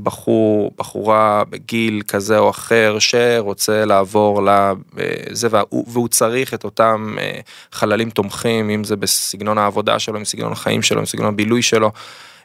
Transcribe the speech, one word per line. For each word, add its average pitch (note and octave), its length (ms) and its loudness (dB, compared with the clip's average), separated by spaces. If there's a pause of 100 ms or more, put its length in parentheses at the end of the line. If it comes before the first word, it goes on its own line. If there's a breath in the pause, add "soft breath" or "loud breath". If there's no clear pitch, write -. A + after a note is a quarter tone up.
בחור, A2 760 0
בחורה G#2+ 720 0
בגיל A2+ 580 -4
כזה G#2 300 0
או G#2 120 6
אחר G#2+ 500 2
שרוצה A2 880 0
לעבור G2+ 580 4
ל-, G2 60 4
אה, G2 240 4 (580)
זה, A2+ 200 -2
והוא, A2 360 0
והוא A#2+ 200 -2
צריך B2 460 0
את G#2+ 100 -8
אותם, G#2+ 560 0
אה, G2 200 -6 (320 loud breath)
חללים A2+ 380 0
תומכים, G#2+ 600 -2
אם G#2+ 140 -2
זה G#2 120 -2
בסגנון G2+ 640 -2
העבודה G#2+ 420 0
שלו, G#2+ 200 -6
אם G#2 60 -10
סגנון A2 260 -6
החיים A2 300 -2
שלו, A2 180 0
אם G#2+ 60 -2
סגנון G#2+ 280 -2
הבילוי A2 280 2
שלו", A2 300 2 (540 loud breath)